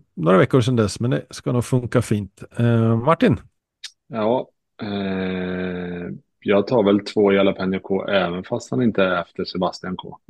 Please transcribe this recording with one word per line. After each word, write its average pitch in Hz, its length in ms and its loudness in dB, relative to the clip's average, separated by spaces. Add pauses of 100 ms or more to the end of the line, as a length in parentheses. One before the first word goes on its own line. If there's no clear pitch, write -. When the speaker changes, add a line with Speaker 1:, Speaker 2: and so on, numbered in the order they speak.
(140)
Speaker 1:
några 175 240 2
veckor 135 220 4
sedan 120 160 0
dess, 107 240 0
men 120 100 -2
det 143 200 -2
ska - 220 -6
nog 120 120 0
funka 123 380 0
fint. 104 400 -4 (140)
Eh, 117 400 4
Martin? 151 400 2 (720)
Speaker 2:
Ja, 113 400 -2 (340)
eh, 92 1300 -6 (320)
jag 101 260 2
tar 120 180 2
väl 101 160 4
två 101 320 2
Jalapeno 95 480 2
K 95 280 -4
även 92 360 0
fast - 260 -8
han 127 120 -2
inte 104 220 2
är 90 180 0
efter - 220 -10
Sebastian 92 520 -4
K. - 200 -14 (140)